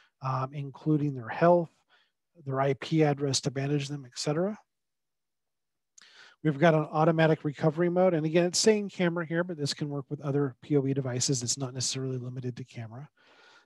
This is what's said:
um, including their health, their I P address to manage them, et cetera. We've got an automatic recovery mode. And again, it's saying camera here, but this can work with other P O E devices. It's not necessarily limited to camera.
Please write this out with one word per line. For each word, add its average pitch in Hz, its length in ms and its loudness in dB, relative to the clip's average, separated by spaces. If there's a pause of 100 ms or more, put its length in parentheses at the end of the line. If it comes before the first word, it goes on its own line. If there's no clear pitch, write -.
(240)
um, 131 280 -4
including 143 600 -2
their 117 160 -10
health, 170 400 4 (760)
their 135 160 -4
I 139 140 2
P 156 300 0
address 139 380 0
to 139 140 -4
manage 139 320 -2
them, 143 180 -8
et 123 120 -16
cetera. 180 400 -2 (1900)
We've 151 140 0
got 160 160 6
an 151 180 2
automatic 160 520 4
recovery 156 460 0
mode. 180 260 4
And 156 100 0
again, 170 200 4
it's 180 120 -2
saying 208 320 2
camera 170 340 -2
here, 165 200 -2
but 180 140 -6
this 143 180 -4
can 147 140 -6
work 143 200 -6
with 147 120 -6
other 143 420 -2
P 147 120 0
O 135 120 2
E 135 80 0
devices. 127 480 -2
It's 120 160 -4
not 131 160 -8
necessarily 131 420 -4
limited 127 400 -8
to 123 60 -12
camera. 117 440 -14 (580)